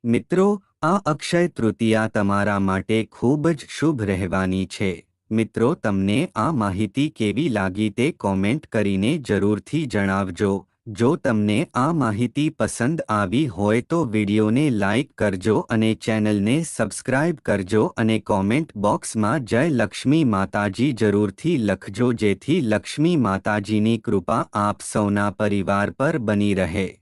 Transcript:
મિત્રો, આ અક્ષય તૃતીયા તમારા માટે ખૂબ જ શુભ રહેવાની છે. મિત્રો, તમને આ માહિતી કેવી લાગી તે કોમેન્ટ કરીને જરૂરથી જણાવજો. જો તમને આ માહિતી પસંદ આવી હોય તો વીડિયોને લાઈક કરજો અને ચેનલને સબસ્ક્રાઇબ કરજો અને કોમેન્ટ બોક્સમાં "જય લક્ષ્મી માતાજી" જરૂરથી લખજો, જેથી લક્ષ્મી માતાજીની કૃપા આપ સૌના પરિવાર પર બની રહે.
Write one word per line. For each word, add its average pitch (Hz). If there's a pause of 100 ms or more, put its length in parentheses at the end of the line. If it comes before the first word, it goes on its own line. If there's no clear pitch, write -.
મિત્રો, 180 (200)
આ 170
અક્ષય 170
તૃતીયા 110
તમારા 101
માટે 98
ખૂબ 147
જ -
શુભ 143
રહેવાની 95
છે. 92 (240)
મિત્રો, 113
તમને 104
આ 120
માહિતી 107
કેવી 113
લાગી 101
તે 127
કોમેન્ટ 101
કરીને 104
જરૂરથી 107
જણાવજો. 98 (200)
જો 117
તમને 107
આ 139
માહિતી 123
પસંદ 131
આવી 107
હોય 104
તો 165
વીડિયોને 107
લાઈક 107
કરજો 101 (140)
અને 110
ચેનલને 107
સબસ્ક્રાઇબ 135
કરજો 107
અને 110
કોમેન્ટ 104
બોક્સમાં 110
"જય 117
લક્ષ્મી 135
માતાજી" 104
જરૂરથી 104
લખજો, 107
જેથી 110
લક્ષ્મી 143
માતાજીની 107
કૃપા 113
આપ 104 (120)
સૌના 101
પરિવાર 101
પર 151
બની 104
રહે. 90